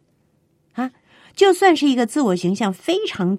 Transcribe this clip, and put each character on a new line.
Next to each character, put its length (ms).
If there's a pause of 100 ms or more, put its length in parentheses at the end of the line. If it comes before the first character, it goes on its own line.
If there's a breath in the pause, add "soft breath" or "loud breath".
(720)
啊！ 180 (440 soft breath)
就 180
算 220
是 120
一 80
个 120
自 160
我 120
形 200
象 180
非 320
常 340